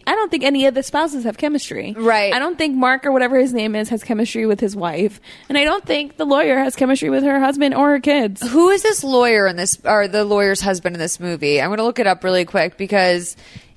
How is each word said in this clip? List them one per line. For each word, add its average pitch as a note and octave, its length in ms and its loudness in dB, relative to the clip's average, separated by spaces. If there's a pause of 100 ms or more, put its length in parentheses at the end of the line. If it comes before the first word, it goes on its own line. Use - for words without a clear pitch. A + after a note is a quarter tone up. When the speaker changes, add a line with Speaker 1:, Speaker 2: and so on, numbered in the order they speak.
Speaker 1:
I C#4+ 80 -2
don't G#4 160 -2
think D4 140 -2
any C4+ 240 2
of C4 80 0
the C4+ 80 -2
spouses C#4+ 400 -4
have A3 160 -6
chemistry. D4 580 -6
Speaker 2:
Right. A3 340 2
Speaker 1:
I A3+ 60 0
don't D#4 180 -4
think D#4 200 -2
Mark C4 320 2
or C#4 40 4
whatever B3+ 280 2
his B3+ 120 2
name A3 240 -2
is G#3+ 140 -4
has A3 140 -4
chemistry A3+ 420 -2
with G#3 140 0
his G#3 160 -4
wife. F3 440 -4 (300)
And C#4 80 -2
I C#4+ 60 2
don't D4+ 240 -2
think D4 300 -4
the D#4 80 -4
lawyer C#4 340 2
has C4+ 160 -2
chemistry C4+ 340 0
with C4+ 140 0
her C#4 160 2
husband C#4 340 0
or C#4+ 160 2
her C#4+ 100 2
kids. B3 480 0
Speaker 2:
Who D#4+ 220 4
is G4 140 2
this G#4+ 200 0
lawyer A#3+ 440 4
in F#3 80 -4
this, F3+ 280 -4
or G#3 240 2
the G#3 160 0
lawyer's G3+ 380 2
husband F#3 340 -2
in E3+ 40 -8
this E3+ 200 -6
movie? D3+ 440 0
I'm F3 80 -2
gonna G#3+ 120 -2
look A#3+ 140 -2
it B3 80 0
up F#3 180 0
really F#3 220 2
quick F3 320 -2
because F#3 580 0 (420)